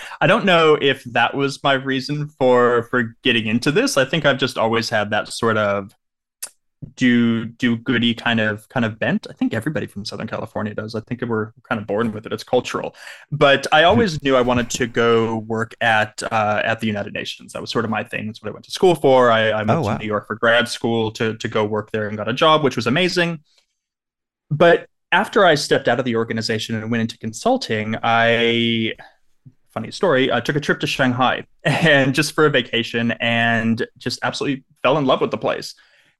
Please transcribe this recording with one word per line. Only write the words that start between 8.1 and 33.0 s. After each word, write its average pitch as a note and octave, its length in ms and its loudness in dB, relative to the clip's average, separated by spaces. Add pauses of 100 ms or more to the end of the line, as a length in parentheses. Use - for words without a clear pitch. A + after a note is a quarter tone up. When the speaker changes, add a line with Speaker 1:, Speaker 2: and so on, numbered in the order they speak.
Speaker 1:
kind A2+ 240 -2
of, G#2+ 300 -4
kind A#2+ 180 -2
of A2 140 -8
bent. D3+ 280 -2
I - 40 -16
think - 200 -4
everybody A2+ 360 -6
from G2+ 160 -14
Southern A2 240 -10
California G#2 480 -8
does. A2 180 -10
I G#2+ 60 -8
think B2 220 -10
we're A2+ 280 -4 (180)
kind A2+ 120 -4
of G#2+ 80 -10
born G#2+ 240 -2
with G#2+ 120 -12
it. - 80 -14
It's A2+ 120 -8
cultural. - 500 -4 (380)
But C#3 400 4
I D#3 100 6
Speaker 2:
<laughs> - 0 -
Speaker 1:
always F#3 400 2
knew C3+ 140 2
I B2 60 4
wanted B2 280 0
to B2+ 160 -2
go A2+ 520 2
work A2 420 -6
at, A2 500 0
uh, G#2+ 340 0
at A2 140 -2
the A2+ 80 -4
United G2+ 280 -4
Nations. - 380 -12
That - 80 -10
was G#2+ 120 -10
sort A2+ 120 -2
of A2 60 -6
my G#2+ 140 -4
thing. G#2+ 240 -8
That's G#2+ 120 -14
what G#2+ 100 -12
I - 20 -8
went - 140 -20
to - 40 -20
school F3+ 240 4
for. C3 380 6
I, A2 180 4
I G#2+ 140 0
moved G#2+ 60 2
Speaker 2:
Oh, D3+ 120 2
Speaker 1:
to A2 60 -2
Speaker 2:
wow. B2 80 -2
Speaker 1:
New G#2+ 100 -8
York G#2 220 -4
for G#2+ 80 -8
grad A#2 320 2
school A2+ 440 -2
to, A2 240 -4
to A2+ 120 -6
go A2 160 0
work G#2+ 260 -4
there G#2+ 160 -4
and G#2+ 100 -8
got G#2+ 120 -6
a A2+ 40 -2
job, D#3 300 4
which C3 140 0
was A#2+ 100 -2
amazing. E3+ 540 0 (1080)
But E3+ 380 4 (240)
after G#3 340 2
I D#3+ 120 6
stepped D3 320 0
out A#2+ 100 2
of B2 60 -2
the A#2 100 -2
organization A2+ 600 -4
and A2 160 -6
went A#2 80 0
into A2+ 180 -4
consulting, A2 840 -4
I, A#2 880 2 (800)
funny A2+ 200 -10
story, C3+ 420 2
I A#2+ 80 2
took C#3+ 140 -2
a D3 60 -2
trip E3+ 200 -2
to D3 60 -4
Shanghai B2+ 580 0 (100)
<laughs> - 100 -12
and C#3 500 4
just D3 220 -2
for D#3 100 6
a C#3+ 40 2
vacation A#2 640 -2